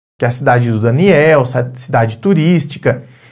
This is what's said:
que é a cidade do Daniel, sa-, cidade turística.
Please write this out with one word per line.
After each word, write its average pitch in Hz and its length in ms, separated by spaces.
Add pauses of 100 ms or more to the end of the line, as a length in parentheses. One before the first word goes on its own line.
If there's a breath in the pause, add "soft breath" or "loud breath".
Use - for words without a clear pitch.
(180)
que - 60
é 120 60
a - 20
cidade 123 400
do 107 80
Daniel, 147 680
sa-, 127 280
cidade 117 460
turística. 165 840 (280 loud breath)